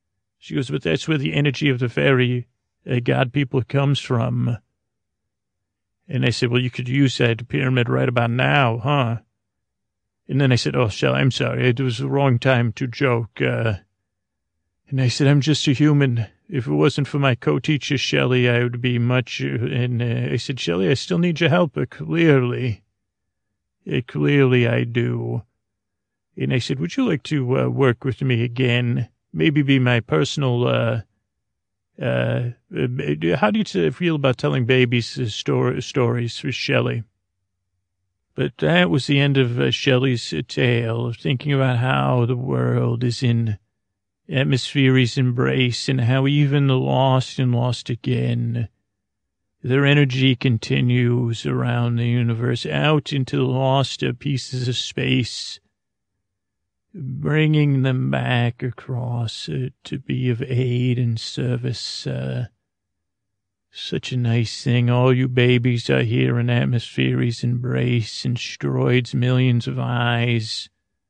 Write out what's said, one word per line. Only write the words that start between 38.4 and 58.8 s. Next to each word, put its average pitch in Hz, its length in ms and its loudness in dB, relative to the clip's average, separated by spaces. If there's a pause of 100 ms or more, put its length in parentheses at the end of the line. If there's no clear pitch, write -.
that 170 320 2
was 151 180 0
the 143 120 2
end 139 180 2
of, 123 220 2
uh, 135 120 2
Shelley's, 127 640 0
uh, 156 140 -2
tale, 120 600 0
of 117 100 -6
thinking 143 340 -4
about 131 260 2
how 131 480 2
the 123 120 -2
world 123 640 -2
is 123 200 -2
in 117 340 0 (720)
Atmospheri's 131 880 2
embrace, 127 720 0
and 131 120 0
how 131 260 2
even 143 400 2
the 131 100 2
lost 131 640 0
and 127 140 2
lost 120 360 -2
again, 120 800 -2 (920)
their 135 240 2
energy 135 520 4
continues 123 1080 0
around 120 500 -2
the 117 100 -2
universe, 120 600 0
out 147 460 0
into 139 240 -2
the 139 80 0
lost, 131 600 0
uh, 127 140 -2
pieces 127 520 -6
of 123 80 -4
space, - 840 -4 (1300)
bringing 147 880 2
them 131 280 0
back 123 540 0
across, 120 840 -6